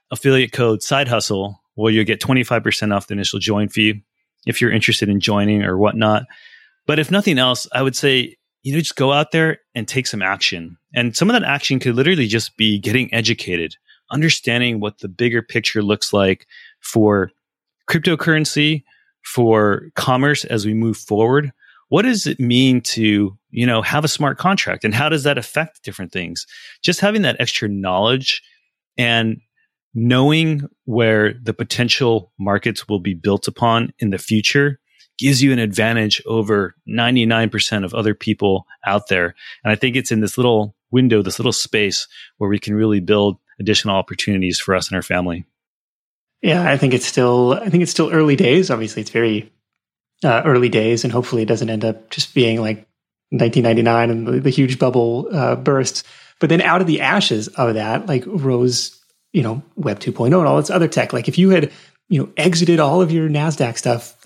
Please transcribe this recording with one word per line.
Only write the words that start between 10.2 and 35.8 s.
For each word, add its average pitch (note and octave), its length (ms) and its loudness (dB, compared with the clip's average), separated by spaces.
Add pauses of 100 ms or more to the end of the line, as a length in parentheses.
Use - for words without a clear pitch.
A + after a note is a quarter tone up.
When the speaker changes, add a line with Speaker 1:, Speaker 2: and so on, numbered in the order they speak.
Speaker 1:
action. F2 540 -4 (160)
And A#2+ 240 -2
some F#3+ 140 2
of B3 40 2
that G#3 140 0
action C#3 300 -2
could B2 160 -2
literally C3+ 320 2
just A2 300 -4
be G#2+ 240 0
getting A2 340 -2
educated, F#2+ 600 -4 (340)
understanding A#2+ 720 -2
what G#2 180 -6
the G2+ 100 -12
bigger A#2 340 -2
picture A2 400 -4
looks G#2 300 -2
like F#2+ 360 0 (320)
for G#2 500 0 (580)
cryptocurrency, D#3 920 0 (400)
for A2 720 2
commerce C3+ 500 0
as G#2+ 220 -4
we G#2+ 80 -2
move A2+ 220 0
forward. B2+ 560 0 (380)
What E3+ 120 4
does A#3 240 0
it - 140 -4
mean B2+ 420 4
to, G#2 540 0 (140)
you A#2+ 160 -2
know, A2+ 160 0
have D3+ 220 -2
a D3+ 40 -2
smart C#3+ 300 -2
contract F#3 460 -2
and G#2+ 100 -2
how C#3+ 140 0
does D3+ 160 -2
that C#3+ 140 0
affect - 440 -6
different F#2+ 300 -12
things? F2 340 -8 (360)
Just - 180 0
having G#3 220 2
that B2 180 -2
extra A#2+ 280 -4
knowledge G2+ 760 -2 (540)
and A#2 440 0 (520)
knowing C#3+ 680 2 (220)
where A2 500 2
the A#2 180 -8
potential A#2 880 -2
markets G2+ 500 -2
will G#2 120 -2
be F#2+ 140 -4
built G2 340 -2
upon A#2 500 0
in G#2+ 120 -2
the F#2+ 80 -2
future C#3 600 0 (400)
gives C3+ 240 2
you C3+ 100 4
an B2 60 0
advantage A2 680 0